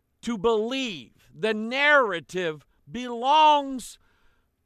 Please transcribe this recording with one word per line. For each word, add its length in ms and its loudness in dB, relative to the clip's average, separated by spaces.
to 160 -6
believe. 720 -2
The 180 -2
narrative 1120 0
belongs 1080 0